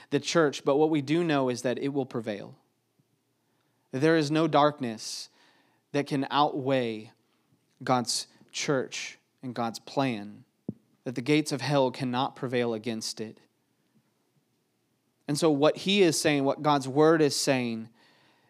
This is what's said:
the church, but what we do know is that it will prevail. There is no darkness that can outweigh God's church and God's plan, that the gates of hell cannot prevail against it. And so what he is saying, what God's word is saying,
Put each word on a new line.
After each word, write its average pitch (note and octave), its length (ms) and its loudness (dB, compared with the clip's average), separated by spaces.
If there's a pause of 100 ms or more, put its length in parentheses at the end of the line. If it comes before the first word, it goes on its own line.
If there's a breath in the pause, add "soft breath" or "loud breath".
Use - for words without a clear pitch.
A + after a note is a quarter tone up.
(120)
the C#3 80 2
church, D#3 440 2
but C#3+ 120 2
what D#3 160 4
we D#3 100 2
do D#3 220 0
know C#3+ 260 2
is A#2+ 140 -4
that A#2+ 160 -2
it C#3 100 -2
will C#3 160 -2
prevail. A2+ 480 -8 (1400)
There D#3 280 2
is D3 120 0
no D#3 180 2
darkness C#3+ 840 0 (640 soft breath)
that C#3 140 0
can C#3 240 -2
outweigh B2+ 800 0 (720)
God's B2 440 0 (260 soft breath)
church - 640 -4 (240)
and B2+ 100 -10
God's A#2 260 -6
plan, A2 680 -4 (580)
that B2 120 -8
the C3+ 60 -6
gates D3+ 300 0
of C#3 80 -4
hell C3 320 2
cannot B2+ 420 -4
prevail A#2+ 400 -2
against A2 460 -8
it. A2 200 -12 (1900)
And D3 100 -2
so D#3+ 140 4
what C#3+ 240 4
he G3 260 2
is D#3+ 160 4
saying, C#3+ 280 2
what C3+ 160 0
God's C#3+ 260 2
word D#3 340 6
is C#3 140 2
saying, A#2 540 -2 (600 soft breath)